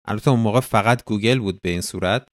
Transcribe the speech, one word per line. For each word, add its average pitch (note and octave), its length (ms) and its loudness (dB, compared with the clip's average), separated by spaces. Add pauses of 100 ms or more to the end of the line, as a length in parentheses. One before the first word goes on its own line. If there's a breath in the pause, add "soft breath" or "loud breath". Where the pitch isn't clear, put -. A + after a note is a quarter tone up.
البته G#2+ 240 0
اون B2 80 4
موقع A2 200 2
فقط A2+ 440 0
گوگل A2+ 360 0
بود G2 220 -4
به F#2+ 80 -2
این F2 120 -2
صورت، F#2+ 540 -2